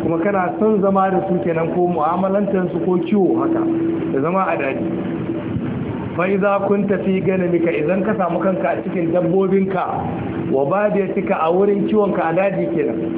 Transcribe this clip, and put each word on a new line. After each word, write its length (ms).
kuma 160
kana 400
son 220
zama 280
da 200
su 160
kenan 280
ko 140
mu'amalantar 840
su 100
ko 160
kiwo 400
haka, 220
da 80
zama 240
a 140
daji. 320
Fa 100
iza 400
kunta 380
fi 160
ganamika, 500
idan 320
ka 140
samu 220
kanka 280
a 160
cikin 300
dabbobinka, 720
wa 140
badiyatika, 760
a 140
wurin 340
kiwonka 320
a 140
daji 320
kenan. 240